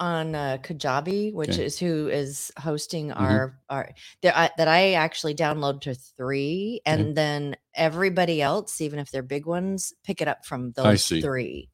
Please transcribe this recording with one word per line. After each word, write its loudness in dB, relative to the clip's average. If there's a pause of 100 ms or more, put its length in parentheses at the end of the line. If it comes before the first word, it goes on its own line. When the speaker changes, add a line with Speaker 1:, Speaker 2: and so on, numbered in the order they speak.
Speaker 1:
on, -2
uh, -2
Kajabi, -2
which -2
Speaker 2:
Okay. 0
Speaker 1:
is -6
who 0
is -4
hosting -4
Speaker 2:
Mm-hmm. -4
Speaker 1:
our, 2 (120)
our, -6 (320)
that 6
I, 6
that 6
I 8
actually 0
download 0
to -4
three, -4
and 4
Speaker 2:
Okay. 0
Speaker 1:
then 0 (180)
everybody 2
else, -2
even -4
if -8
they're -4
big -6
ones, -4 (120)
pick -6
it 0
up -4
from -6
Speaker 2:
I 0
Speaker 1:
those 6
Speaker 2:
see. 0
Speaker 1:
three. -4